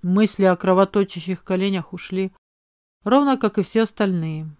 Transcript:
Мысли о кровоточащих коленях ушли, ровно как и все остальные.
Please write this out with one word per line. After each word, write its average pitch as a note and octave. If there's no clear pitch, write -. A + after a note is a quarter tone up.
Мысли G3
о F#3
кровоточащих F#3+
коленях F#3+
ушли, F#3
ровно C4+
как G#3+
и F#3+
все A3
остальные. D#3+